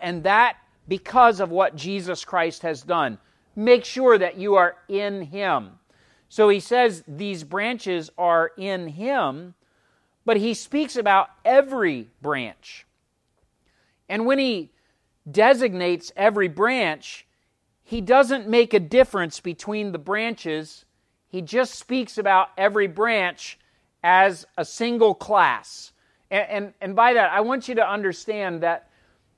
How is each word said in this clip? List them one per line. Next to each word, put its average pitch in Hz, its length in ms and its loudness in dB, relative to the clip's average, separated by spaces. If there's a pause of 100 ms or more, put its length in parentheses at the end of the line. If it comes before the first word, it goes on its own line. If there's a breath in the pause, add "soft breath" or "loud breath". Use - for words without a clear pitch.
and 175 220 -8
that 214 320 2 (320)
because 220 500 2
of 185 120 -2
what 175 260 0
Jesus 180 480 -8
Christ 170 380 -4
has 156 200 -6
done. 139 360 -4 (360)
Make 240 300 4
sure 254 340 4
that 185 200 -2
you 202 180 0
are 175 200 4 (120)
in 202 340 -6
Him. 151 560 -6 (500)
So 214 200 4
he 202 120 4
says 233 460 0
these 170 380 -10
branches 185 760 -6
are 170 380 2
in 185 320 -8
Him, 175 640 -6 (720)
but 226 120 2
he 214 180 -2
speaks 285 420 -6
about 202 340 2 (140)
every 226 640 2 (120)
branch. 135 640 -10 (1200)
And 214 180 -4
when 269 120 0
he 233 320 -2 (600)
designates 190 840 2
every 202 320 2
branch, 180 800 -4 (560)
he 233 180 -8
doesn't 240 480 2
make 233 260 4
a 202 60 6
difference 180 600 0
between 208 520 -8
the 165 60 -8
branches. 165 840 -6 (440)
He 185 140 -10
just 240 320 -4
speaks 247 440 -6
about 190 380 2
every 202 300 0
branch 190 720 -4 (440)
as 185 440 4 (100)
a 170 80 -4
single 226 500 2
class. - 760 -2 (380)
And, 196 180 -2
and, 202 320 -8
and 196 160 -8
by 240 180 4
that, 196 180 2
I 196 80 0
want 240 260 -2
you 254 100 -8
to 214 120 2
understand 196 720 -6
that 170 260 -4 (480)